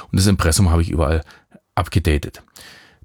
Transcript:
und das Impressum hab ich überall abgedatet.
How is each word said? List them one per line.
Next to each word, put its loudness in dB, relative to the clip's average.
und 0
das 2
Impressum 2
hab 2
ich 0
überall -2
abgedatet. -2